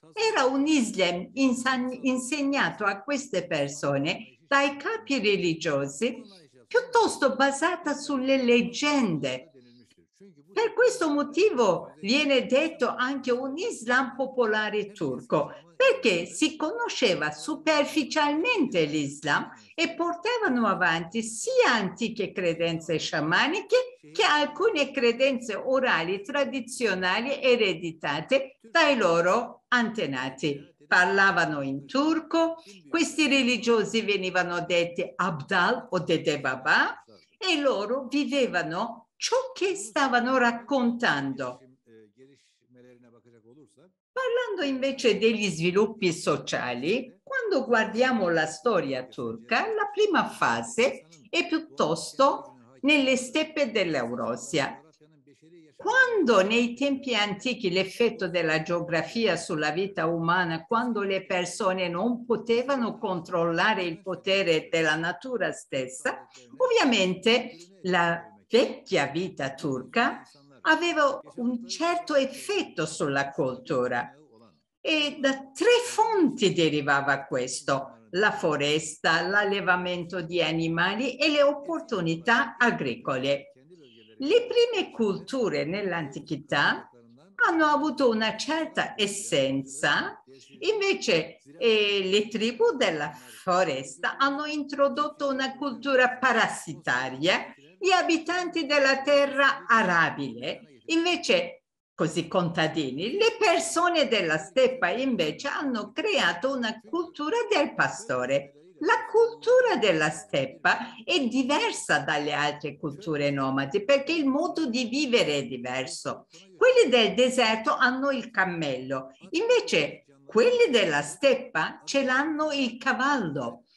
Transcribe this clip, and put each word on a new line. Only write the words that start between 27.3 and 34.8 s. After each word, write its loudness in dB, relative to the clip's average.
ereditate 0
dai 2
loro 2
antenati. -2
Parlavano 4
in -6
turco, 0
questi 0
religiosi 2
venivano -2
detti 0